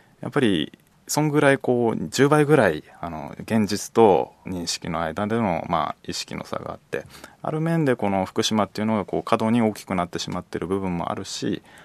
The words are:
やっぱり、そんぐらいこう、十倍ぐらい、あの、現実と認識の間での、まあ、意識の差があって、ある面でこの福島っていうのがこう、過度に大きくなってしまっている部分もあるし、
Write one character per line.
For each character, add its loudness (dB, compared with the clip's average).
や -8
っ -8
ぱ -2
り、 0
そ 0
ん 0
ぐ 2
ら 6
い 4
こ 2
う、 -4
十 4
倍 6
ぐ 6
ら 6
い、 -2
あ -10
の、 -12
現 0
実 -6
と 6
認 -6
識 -6
の -4
間 -4
で -2
の、 0
ま 0
あ、 -8
意 -8
識 -8
の -10
差 -10
が -8
あ -12
っ -20
て、 -10
あ -4
る -4
面 0
で 4
こ -2
の 0
福 -4
島 0
っ 0
て -10
い -2
う -2
の 0
が -2
こ -4
う、 -4
過 0
度 0
に 2
大 2
き -16
く -6
な 0
っ -4
て -10
し -8
ま -6
っ -10
て -10
い -8
る -6
部 -2
分 -4
も -4
あ -6
る -10
し、 -6